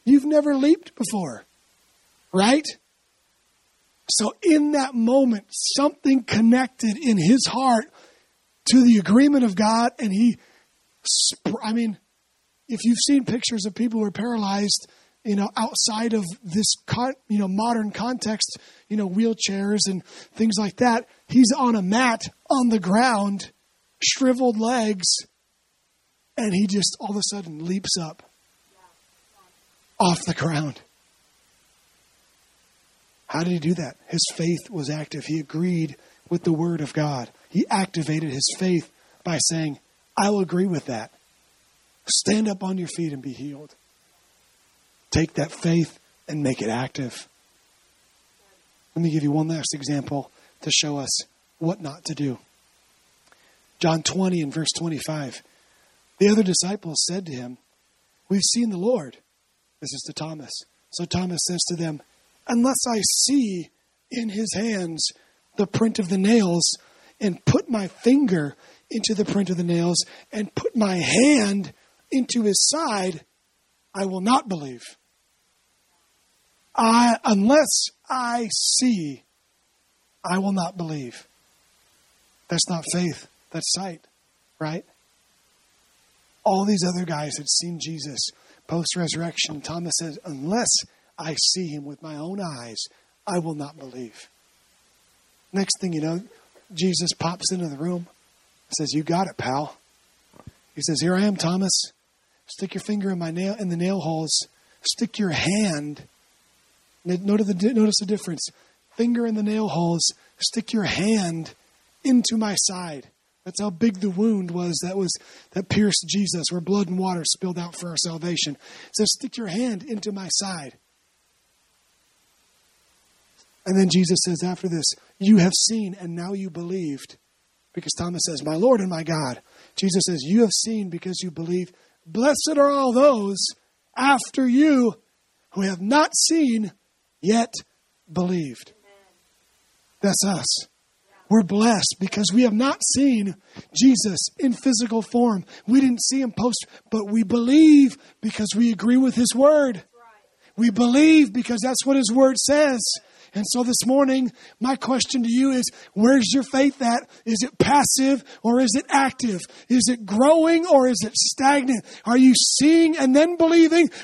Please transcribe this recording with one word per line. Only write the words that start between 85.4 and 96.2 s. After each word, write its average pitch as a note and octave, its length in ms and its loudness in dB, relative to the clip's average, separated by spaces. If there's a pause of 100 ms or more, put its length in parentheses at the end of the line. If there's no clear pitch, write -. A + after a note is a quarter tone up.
All G3 220 0
these G3+ 200 0
other F3+ 200 -4
guys D3+ 320 -8
had D3 100 -10
seen E3+ 320 -4
Jesus D3 380 -10 (480)
post-resurrection. D#3+ 960 -6
Thomas E3+ 360 -8
says, E3 240 -10
"Unless E3+ 460 -4 (500)
I D#3+ 160 -10
see F3+ 340 -2
him D3 180 -12
with C#3+ 160 -16
my D#3 140 -14
own F3+ 260 -10
eyes, A#2+ 340 -12 (500)
I F#3 120 -4
will E3 160 -4
not D3 240 -12
believe." B2+ 500 -16 (1300)
Next F#3+ 260 -2
thing F3+ 140 -4
you D3+ 80 -4
know, E3 180 -4 (540)